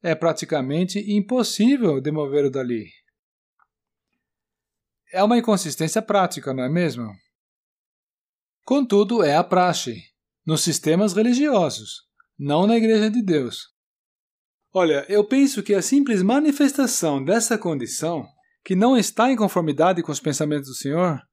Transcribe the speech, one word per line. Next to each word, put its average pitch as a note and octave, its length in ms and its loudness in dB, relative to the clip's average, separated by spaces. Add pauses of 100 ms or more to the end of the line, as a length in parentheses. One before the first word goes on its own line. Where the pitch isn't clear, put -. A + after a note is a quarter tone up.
É E3+ 100 0
praticamente D#3+ 840 -2 (160)
impossível G#3+ 840 0
demovê-lo C#3+ 500 0
dali. B2 380 -6 (2250)
É F#3 100 2
uma A#3 140 4
inconsistência F#3 640 -2
prática, F#3 520 -2
não C3 100 -4
é B2+ 40 -2
mesmo? C3+ 420 -2 (1600)
Contudo, A3+ 580 2
é D3 140 4
a F3 80 2
praxe, F3+ 560 0 (440)
nos D#3 160 0
sistemas E3+ 520 0
religiosos, G#3+ 920 0 (320)
não D3 300 0
na A#3 80 4
Igreja A3 340 2
de A#3 120 -2
Deus. D3+ 520 -4 (1000)
Olha, D#3 340 2
eu G#3 160 2
penso C4 400 2
que G#3 100 0
a G3 80 2
simples C4 400 2
manifestação C4 1000 0
dessa A3 340 0
condição, D3+ 680 -4 (340)
que - 140 -4
não A#3+ 220 4
está A#3 340 0
em B3+ 60 0
conformidade E3+ 680 0
com D#3+ 80 -8
os C#3 80 -6
pensamentos D3 480 -4
do C3 80 -16
Senhor D3+ 460 -2 (120)